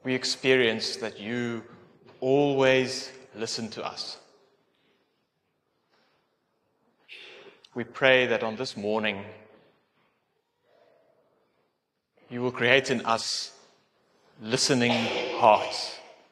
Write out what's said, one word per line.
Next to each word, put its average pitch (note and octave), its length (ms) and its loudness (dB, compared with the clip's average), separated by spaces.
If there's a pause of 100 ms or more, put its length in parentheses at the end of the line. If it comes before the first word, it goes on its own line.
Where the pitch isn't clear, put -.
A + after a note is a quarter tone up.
we C3 100 -2
experience B2 800 2
that G#2+ 240 -10
you A#2 420 -6 (580)
always C3+ 920 2 (240)
listen A2+ 320 -6
to - 160 -10
us. - 320 -10 (3500)
We A#2+ 100 -6
pray B2+ 440 4
that A2 140 0
on A2 140 -4
this C3 180 -8
morning, G#2 480 -2 (3000)
you B2 100 -8
will B2 120 -2
create B2+ 380 4
in A#2+ 140 -2
us - 480 -2 (880)
listening A#2+ 520 0 (440)
hearts - 600 2 (340)